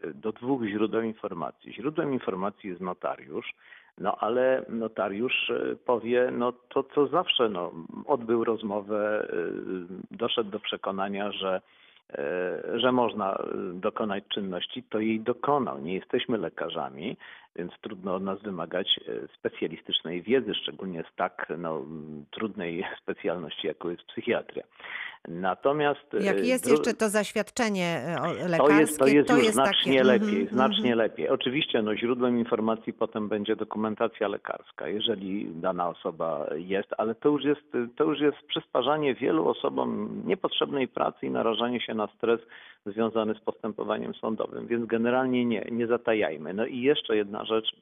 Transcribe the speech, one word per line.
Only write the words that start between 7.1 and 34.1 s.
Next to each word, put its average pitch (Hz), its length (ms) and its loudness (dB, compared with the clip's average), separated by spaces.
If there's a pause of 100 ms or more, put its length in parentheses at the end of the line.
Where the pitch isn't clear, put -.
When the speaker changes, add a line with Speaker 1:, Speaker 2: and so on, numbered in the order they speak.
Speaker 1:
no, 87 240 -4 (340)
odbył 117 380 2
rozmowę, 107 880 0
e, 92 840 -6
doszedł 110 340 -2
do 104 100 -6
przekonania, 98 720 -4
że, 95 280 -2 (500)
e, 85 720 -2
że 127 120 4
można, 107 420 2
e, - 100 -4 (300)
dokonać 101 540 -4
czynności, 98 540 -6
to - 180 -4
jej 110 200 0
dokonał. 123 580 0
Nie 80 160 -6
jesteśmy 117 440 -2
lekarzami, 80 800 -6 (400)
więc 87 240 -8
trudno 95 340 -6
od 95 80 -2
nas 98 200 -4
wymagać, 90 680 -2
e, 58 200 -6 (100)
specjalistycznej 87 840 -4
wiedzy, 110 320 2
szczególnie 90 580 -6
z - 40 -20
tak, - 420 -4
no, 82 200 -4
m, 76 520 -10
trudnej 95 540 -6
<laughs> - 180 -10
specjalności, 87 640 -6
jaką 82 240 -4
jest 87 120 -8
psychiatria. - 600 -4 (640)
Natomiast, 139 840 0
e, - 80 0
Speaker 2:
Jak 196 220 2
jest 254 200 2
Speaker 1:
dru-, 254 80 4
Speaker 2:
jeszcze 233 220 4
to 220 140 2
zaświadczenie, 196 960 0
e, 165 140 -2
o, - 20 -2
Speaker 1:
to 160 60 0
jest, 151 680 6
to 135 60 6
Speaker 2:
lekarskie, 139 120 10
Speaker 1:
jest 147 120 8
Speaker 2:
to 247 60 8
Speaker 1:
już 123 100 8
Speaker 2:
jest 110 100 4
Speaker 1:
znacznie 196 380 4
Speaker 2:
takie, 131 120 8
Speaker 1:
lepiej, 131 360 6
Speaker 2:
mhm, - 80 0
Speaker 1:
znacznie 117 440 2
Speaker 2:
mhm. 113 60 2
Speaker 1:
lepiej. 104 300 2
Oczywiście, 131 540 0
no, 107 140 0
źródłem 120 420 2
informacji 110 540 0
potem 107 360 -2
będzie 104 280 -2
dokumentacja 107 720 -2